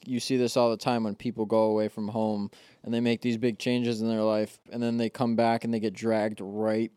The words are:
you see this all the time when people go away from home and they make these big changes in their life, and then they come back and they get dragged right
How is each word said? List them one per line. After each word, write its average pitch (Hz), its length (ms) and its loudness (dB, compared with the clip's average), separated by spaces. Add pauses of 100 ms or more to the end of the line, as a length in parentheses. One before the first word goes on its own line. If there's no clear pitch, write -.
you 123 140 -2
see 131 160 0
this 123 200 0
all 120 140 4
the 113 60 0
time 117 280 -2
when 104 120 -4
people 113 300 -4
go 110 180 4
away 107 240 2
from 107 200 -8
home 107 420 -2 (340)
and 117 100 -4
they 117 60 0
make 120 220 2
these 117 160 0
big 113 200 0
changes 120 420 0
in 113 80 0
their 110 140 0
life, 107 380 0 (100)
and 120 100 -6
then 117 180 0
they 117 120 0
come 117 240 -2
back 113 300 2
and 117 100 -2
they 113 60 -2
get 104 140 -2
dragged 110 460 0
right 107 560 -2